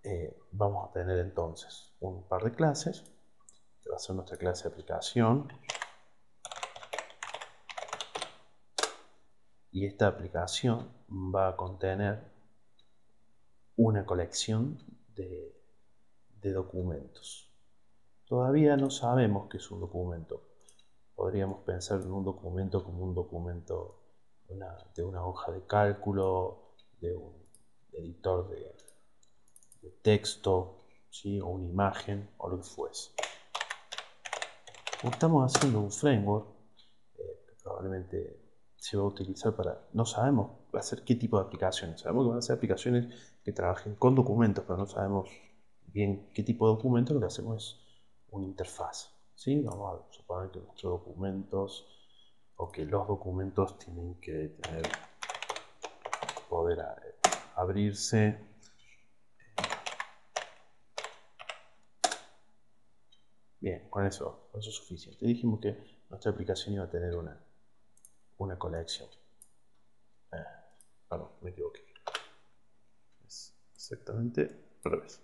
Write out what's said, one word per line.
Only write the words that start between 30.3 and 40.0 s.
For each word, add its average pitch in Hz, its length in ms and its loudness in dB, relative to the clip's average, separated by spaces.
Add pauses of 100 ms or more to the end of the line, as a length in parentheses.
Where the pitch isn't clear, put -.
¿sí? 101 300 -4
O 90 80 -4
una 92 180 -4
imagen, 101 720 0
o 92 120 -6
lo 90 80 -2
que 95 60 -6
fuese. - 480 -8 (1900)
Como 120 140 0
estamos 143 420 6
haciendo 123 240 6
un 101 120 0
framework, 107 560 4 (720)
eh, - 300 -12
que - 160 -20
probablemente 95 760 -6 (380)
se - 200 -4
va 98 60 2
a 101 40 2
utilizar 98 480 -2
para, - 380 -4
no 113 120 2